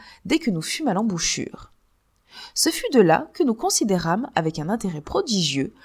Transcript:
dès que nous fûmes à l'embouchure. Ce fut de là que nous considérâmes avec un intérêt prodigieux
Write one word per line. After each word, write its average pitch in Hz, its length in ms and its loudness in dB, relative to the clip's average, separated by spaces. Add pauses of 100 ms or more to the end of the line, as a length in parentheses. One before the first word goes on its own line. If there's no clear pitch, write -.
(240)
dès 269 160 0
que - 100 -4
nous 170 120 0
fûmes - 260 -4
à 208 60 2
l'embouchure. - 800 -4 (840)
Ce - 160 0
fut 427 240 -2
de 247 80 10
là 180 320 4
que - 100 0
nous 247 100 2
considérâmes 208 840 0
avec 160 240 -2
un 151 100 -4
intérêt 190 320 -4
prodigieux 165 720 -2 (120)